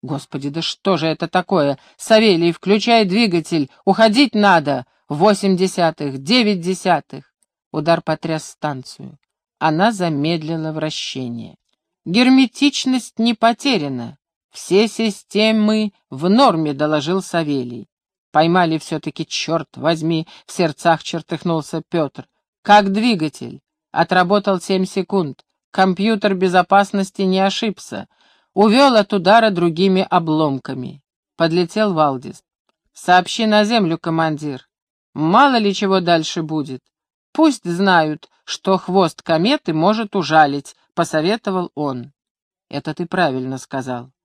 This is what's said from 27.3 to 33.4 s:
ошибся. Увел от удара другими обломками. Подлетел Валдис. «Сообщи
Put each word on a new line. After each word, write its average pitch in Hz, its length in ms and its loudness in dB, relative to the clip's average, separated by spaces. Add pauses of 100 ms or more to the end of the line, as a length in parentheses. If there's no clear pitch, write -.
ошибся. - 680 -4 (460)
Увел 233 420 6
от 208 160 2
удара 208 380 4
другими 185 580 2
обломками. 143 960 -2 (340)
Подлетел 175 560 0
Валдис. 143 500 -4 (500)
«Сообщи 180 540 0